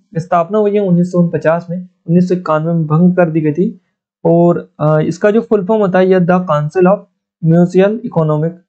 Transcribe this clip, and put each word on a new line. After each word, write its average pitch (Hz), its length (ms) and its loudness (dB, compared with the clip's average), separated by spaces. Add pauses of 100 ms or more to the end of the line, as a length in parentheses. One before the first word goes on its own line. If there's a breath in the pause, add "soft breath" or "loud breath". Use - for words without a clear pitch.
(180)
स्थापना 170 400 -2
हुई 208 160 0
है 208 60 0
उन्नीस 180 320 0
सौ 175 80 -2
उनपचास 165 500 -2
में, 170 100 -8
उन्नीस 180 500 -2
सौ 185 60 -2
इक्यानवे 160 380 -2
में 165 140 -2
भंग 175 280 2
कर 175 140 2
दी 160 120 -2
गई 151 120 0
थी। 190 260 -4 (460)
और, 170 540 0
अ, 156 200 2
इसका 165 320 -2
जो 226 100 2
full 208 240 -2
form 220 160 0
होता 185 180 0
है, 185 100 2
यह 185 100 2
the 180 220 2
Council 156 420 -2
of 190 160 2 (460)
Mutual 180 460 2
Economic 160 600 -2 (180)